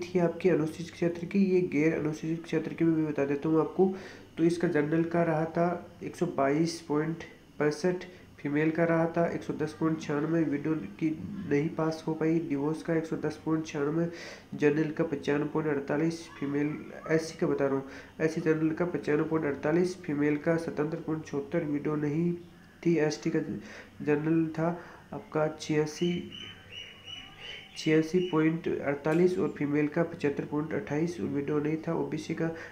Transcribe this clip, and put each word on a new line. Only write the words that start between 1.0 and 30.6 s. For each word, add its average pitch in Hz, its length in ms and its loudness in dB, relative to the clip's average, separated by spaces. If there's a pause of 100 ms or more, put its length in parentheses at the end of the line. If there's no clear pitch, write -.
की, 196 180 4
ये 185 160 6
गैर 156 380 2
अनुसूचित 160 460 -2
क्षेत्र 156 300 -2
की 165 100 2
भी 165 80 6
मैं 156 200 2
बता 143 120 2
देता 143 240 0
हूँ 160 120 6
आपको। 185 320 4 (460)
तो 160 60 4
इसका 170 240 4
general 151 360 2
का 170 180 2
रहा 160 220 2
था 170 420 0 (160)
एक - 140 -10
सौ 180 100 0
बाईस 151 540 2
पॉइंट 156 440 -2 (340)
पैंसठ, 165 460 0 (340)
फीमेल 151 320 0
का 165 140 2
रहा 165 220 4
था 170 200 2
एक - 160 -4
सौ - 120 -6
दस 156 260 -4
पॉइंट 160 200 2
छियानवे, 156 420 0
विडो 143 320 0
की - 360 -2 (400)
नहीं 143 180 4
पास 160 380 0
हो 160 80 0
पाई, 160 240 2
डिवोर्स 147 440 0
का 170 120 0
एक 160 120 2
सौ 160 100 -4
दस 151 280 -4
पॉइंट 156 220 0
छियानवे, 156 420 0 (460)
जनरल 147 360 4
का 160 140 0
पचानवे 143 440 0
पॉइंट 156 220 0
अड़तालीस, 147 500 0 (200)
फीमेल 143 340 0 (360)
एससी 160 280 0
का 180 80 2
बता 143 200 2
रहा 131 80 2
हूँ, 135 100 -2 (360)
एससी 160 200 2
जनरल 156 300 2
का 165 140 0
पचानवे 151 400 0
पॉइंट 156 220 0
अड़तालीस, 156 560 2
फीमेल 147 340 2
का 165 200 2
सतहत्तर 160 500 -2
पॉइंट 156 180 -4
चौहत्तर, 151 400 -4
विडो 147 320 -2
नहीं 151 360 0 (540)
थी, 170 120 6
एसटी 151 320 0
का 160 100 2 (640)
जनरल 156 420 4 (120)
था 170 200 0 (340)
आपका 151 340 -2 (140)
छियासी, 156 720 -2 (1500)
छियासी 156 420 2 (120)
पॉइंट 160 380 2
अड़तालीस 160 720 2
और 147 200 0
फीमेल 147 300 2
का 170 140 0
पचहत्तर 147 420 -2
पॉइंट 151 300 -4